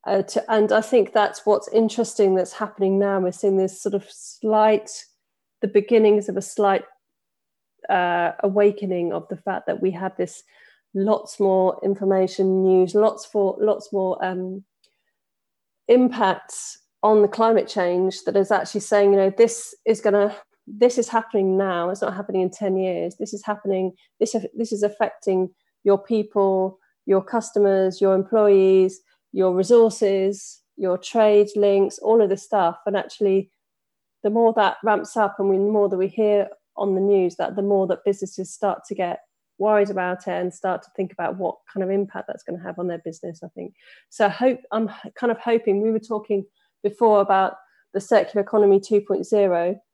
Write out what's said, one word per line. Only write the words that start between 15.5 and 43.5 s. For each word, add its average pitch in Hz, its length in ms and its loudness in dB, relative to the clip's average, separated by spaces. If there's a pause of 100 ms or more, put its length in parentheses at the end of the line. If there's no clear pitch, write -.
impacts 233 880 0 (240)
on 214 200 4
the 202 60 4
climate 226 400 0
change 180 560 -2
that - 120 -4
is 196 140 0
actually 196 300 -2
saying, 202 320 2
you 196 60 4
know, 190 180 4
this - 380 0 (100)
is 220 160 0
gonna, 208 340 0 (320)
this 240 320 0
is 226 100 -2
happening 196 480 0
now. 180 340 -2
It's 202 120 -6
not 220 120 -4
happening 196 280 -4
in 185 80 -2
ten 190 260 -4
years. 180 420 -4
This 214 140 -10
is 208 120 -12
happening. 190 480 -4 (280)
This, 220 140 -2 (200)
this 226 180 -4
is 202 100 -2
affecting 196 680 -2 (340)
your 196 140 4
people, 196 800 -2 (280)
your 196 160 2
customers, 196 800 0
your 190 140 4
employees, 190 880 4 (320)
your 185 220 2
resources, 196 1040 2 (160)
your 185 220 -2
trade 208 580 4
links, 196 420 2
all 226 220 2
of 202 80 4
this 196 140 -4
stuff. 175 440 0
And 202 100 -2
actually, 190 540 -2 (720)
the 202 80 0
more 226 240 2
that 208 280 0
ramps 233 340 -2
up 208 220 -2
and 196 100 0
we, 190 80 2
the 196 60 0
more 208 260 2
that 190 80 -4
we 190 120 -2
hear 208 400 0 (280)
on 196 180 -2
the 190 60 0
news, 190 360 0
that 190 200 -6
the 202 60 -4
more 196 240 0
that 175 180 -4
businesses 196 480 -6
start - 360 -6
to 208 60 -10
get 180 260 -6 (380)
worried 208 320 2
about 185 380 -6
it 180 120 -6
and 180 140 -6
start - 280 -6
to - 140 -20
think 185 160 -6
about 175 240 -6
what 185 200 -6 (160)
kind 196 100 -6
of 185 80 -4
impact 196 360 -6
that's - 160 -14
gonna 170 200 -12
have 180 160 -12
on 180 100 -6
their 170 160 -8
business, 165 380 -14
I 175 60 -18
think. 185 260 -16 (340)